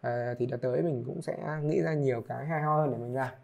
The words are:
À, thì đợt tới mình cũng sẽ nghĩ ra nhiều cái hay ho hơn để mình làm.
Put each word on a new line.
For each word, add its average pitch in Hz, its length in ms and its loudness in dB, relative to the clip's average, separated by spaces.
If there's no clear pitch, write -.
À, 120 360 -2
thì 120 80 0
đợt 127 120 -4
tới 127 240 0
mình 143 240 0
cũng 160 160 -6
sẽ 156 420 -4
nghĩ 156 180 4
ra 160 120 2
nhiều 135 340 2
cái 123 180 -6
hay 156 160 0
ho 151 140 4
hơn 151 160 4
để 117 60 -2
mình 120 160 -6
làm. 131 200 -2